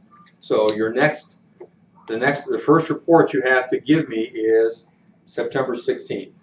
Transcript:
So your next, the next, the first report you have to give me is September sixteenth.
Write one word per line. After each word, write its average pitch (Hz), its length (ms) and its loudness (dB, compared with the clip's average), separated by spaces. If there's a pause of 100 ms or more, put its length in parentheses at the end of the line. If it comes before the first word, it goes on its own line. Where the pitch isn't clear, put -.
(400)
So 107 340 0
your 110 200 -2
next, 147 440 -2 (680)
the 113 100 -6
next, 135 280 -2
the 117 140 -4
first 160 300 2
report 160 440 4
you 135 80 0
have 127 260 2
to - 120 -2
give 147 280 2
me 113 140 -6
is 113 680 0 (380)
September 127 500 -4
sixteenth. - 680 -6